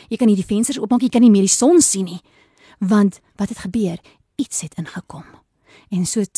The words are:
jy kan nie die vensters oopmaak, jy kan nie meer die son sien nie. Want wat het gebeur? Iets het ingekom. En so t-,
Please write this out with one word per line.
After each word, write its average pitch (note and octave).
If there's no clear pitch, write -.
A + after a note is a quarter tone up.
jy -
kan A#3+
nie G#3
die F#3
vensters A#3
oopmaak, A#3+
jy B3+
kan A#3+
nie A#3+
meer G3
die G3
son D#4
sien G3
nie. F3
Want G3+
wat G3+
het -
gebeur? F#3
Iets -
het -
ingekom. -
En F3+
so G#3+
t-, -